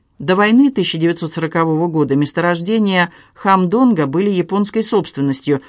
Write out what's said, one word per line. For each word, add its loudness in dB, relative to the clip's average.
До 0
войны 4
тысяча -4
девятьсот -2
сорокового -2
года 0
месторождения 0
Хамдонга 2
были -2
японской -2
собственностью -2